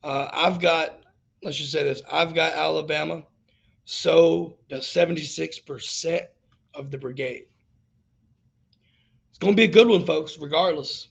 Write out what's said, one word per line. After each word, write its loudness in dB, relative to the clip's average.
Uh, -4
I've 0
got, 0
let's -8
just -10
say -2
this, -2
I've 0
got 0
Alabama. -4
So 2
does -10
seventy-six -2
percent -8
of -12
the -10
brigade. -10
It's -20
gonna 4
be 6
a 6
good 8
one, 4
folks, -2
regardless. -2